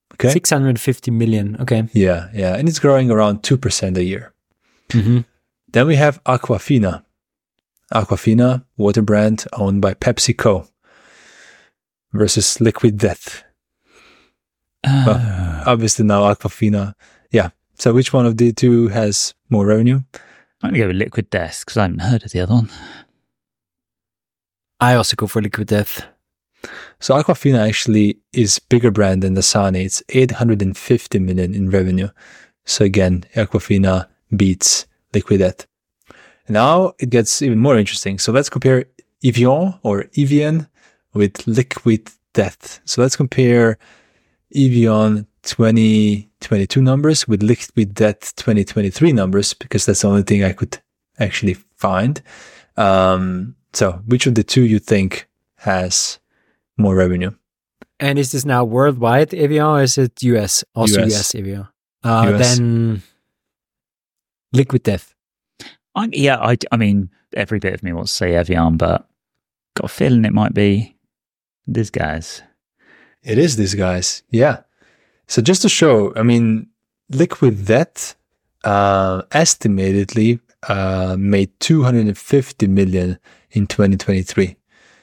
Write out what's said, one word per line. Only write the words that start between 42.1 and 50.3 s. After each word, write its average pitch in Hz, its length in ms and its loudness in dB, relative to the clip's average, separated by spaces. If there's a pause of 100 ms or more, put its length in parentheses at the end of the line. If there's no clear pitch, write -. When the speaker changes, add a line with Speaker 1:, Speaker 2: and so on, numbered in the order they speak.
Speaker 1:
Death. - 500 -4
So - 180 -2
let's 135 140 0
compare 120 640 2 (760)
Evian 110 720 2 (160)
twenty 110 880 2 (100)
twenty-two 104 420 0
numbers 143 460 2
with 104 140 0
Liquid 107 520 -2
Death 107 420 -2
twenty 107 280 0
twenty-three 110 480 0
numbers, 98 420 0
because - 320 -4
that's 101 160 0
the 104 60 2
only 101 140 2
thing 101 200 0